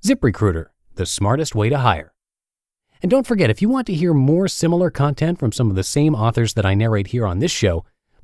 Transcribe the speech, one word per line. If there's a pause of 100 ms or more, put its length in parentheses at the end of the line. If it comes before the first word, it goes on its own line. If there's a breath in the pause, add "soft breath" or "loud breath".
ZipRecruiter, (260)
the
smartest
way
to
hire. (880)
And
don't
forget,
if
you
want
to
hear
more
similar
content
from
some
of
the
same
authors
that
I
narrate
here
on
this
show, (400)